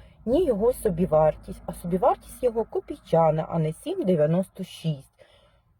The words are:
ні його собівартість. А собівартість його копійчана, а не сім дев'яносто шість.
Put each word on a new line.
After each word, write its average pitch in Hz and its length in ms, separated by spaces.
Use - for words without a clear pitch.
ні 294 200
його 233 280
собівартість. 160 920
А - 80
собівартість 190 720
його 233 200
копійчана, 165 880
а 170 100
не 156 140
сім 359 300
дев'яносто 185 600
шість. - 640